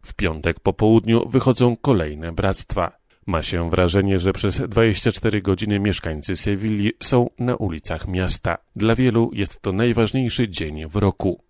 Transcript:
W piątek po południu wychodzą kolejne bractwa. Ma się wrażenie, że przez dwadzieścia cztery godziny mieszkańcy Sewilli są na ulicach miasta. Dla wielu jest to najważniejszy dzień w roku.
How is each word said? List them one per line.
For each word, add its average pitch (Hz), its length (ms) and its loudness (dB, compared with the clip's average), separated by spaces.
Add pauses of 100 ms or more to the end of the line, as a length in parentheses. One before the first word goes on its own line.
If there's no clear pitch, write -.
W - 120 -18
piątek 82 460 -2
po 98 120 0
południu 113 560 4
wychodzą 123 480 2
kolejne 82 560 -2
bractwa. 92 600 -2 (340)
Ma 82 160 -2
się 85 280 -4
wrażenie, 92 500 2
że 92 120 2
przez 95 360 -2
dwadzieścia 113 440 2
cztery 104 300 -2
godziny 101 380 0
mieszkańcy 87 560 -4
Sewilli 104 560 -2 (100)
są 123 360 2
na 123 180 -2
ulicach 85 520 -6
miasta. 90 500 -2 (180)
Dla 113 180 4
wielu 117 380 2
jest - 300 -6
to 98 100 -2
najważniejszy 117 760 0
dzień 78 400 -8
w 82 80 -6
roku. 98 540 0